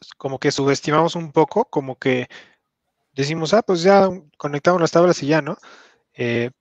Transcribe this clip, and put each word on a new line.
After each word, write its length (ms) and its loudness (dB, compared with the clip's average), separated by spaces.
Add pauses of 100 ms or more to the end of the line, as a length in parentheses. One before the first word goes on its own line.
(160)
como 220 -10
que 140 -2
subestimamos 640 -2
un 160 -12
poco, 320 0
como 340 -8
que 300 -2 (840)
decimos, 380 -4
"Ah, 100 4
pues 200 -2
ya 260 6 (300)
conectamos 420 0
las 120 0
tablas 320 4
y 20 -4
ya", 160 2
¿no? 140 -8 (560)
Eh, 480 -4